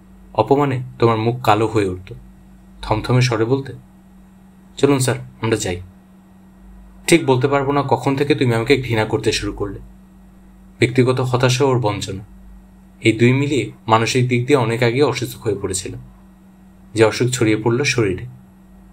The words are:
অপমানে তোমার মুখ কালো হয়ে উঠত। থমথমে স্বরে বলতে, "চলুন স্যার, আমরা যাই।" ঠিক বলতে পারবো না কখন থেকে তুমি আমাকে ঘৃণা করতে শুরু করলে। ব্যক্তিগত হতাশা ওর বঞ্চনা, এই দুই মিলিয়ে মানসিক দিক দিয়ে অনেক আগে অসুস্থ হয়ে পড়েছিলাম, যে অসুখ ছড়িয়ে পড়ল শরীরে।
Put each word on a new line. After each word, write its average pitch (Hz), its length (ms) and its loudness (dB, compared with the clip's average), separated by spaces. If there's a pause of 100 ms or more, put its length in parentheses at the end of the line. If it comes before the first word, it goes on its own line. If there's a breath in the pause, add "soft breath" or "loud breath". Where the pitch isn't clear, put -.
(340)
অপমানে 135 480 2 (180)
তোমার 117 180 4
মুখ 117 260 -2
কালো 107 240 2
হয়ে 107 220 0
উঠত। 90 240 -12 (680)
থমথমে 120 400 0
স্বরে 117 240 0
বলতে, 135 280 -2 (1040)
"চলুন 139 220 2
স্যার, 127 160 0 (260)
আমরা 113 140 0
যাই।" 92 260 -4 (1300)
ঠিক 160 180 4
বলতে 131 220 2
পারবো 139 240 0
না 143 160 0
কখন 135 280 0
থেকে 143 200 0
তুমি 123 200 0
আমাকে 113 260 2
ঘৃণা 113 240 -2
করতে 110 260 -2
শুরু 104 220 -4
করলে। 101 260 -8 (1000)
ব্যক্তিগত 127 400 2
হতাশা 127 460 0
ওর 127 140 2
বঞ্চনা, 101 440 -6 (800)
এই 113 120 4
দুই 120 200 4
মিলিয়ে 139 380 -2 (160)
মানসিক 113 400 2
দিক 120 180 0
দিয়ে 143 120 2
অনেক 117 260 0
আগে 120 180 2
অসুস্থ 123 360 -2
হয়ে 104 240 -4
পড়েছিলাম, 95 400 -8 (920)
যে 110 100 4
অসুখ 117 260 2
ছড়িয়ে 107 280 0
পড়ল 120 260 0
শরীরে। 101 420 -2 (680)